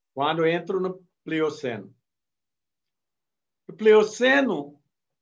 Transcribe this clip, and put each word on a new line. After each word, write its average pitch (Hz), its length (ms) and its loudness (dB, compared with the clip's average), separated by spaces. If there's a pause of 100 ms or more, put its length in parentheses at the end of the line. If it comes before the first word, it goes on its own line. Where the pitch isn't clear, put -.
(160)
quando 156 280 -2
entro 170 360 -2
no 185 260 -8 (180)
Plioceno. 151 720 -6 (1700)
O 170 40 -20
Plioceno, 214 1080 2 (400)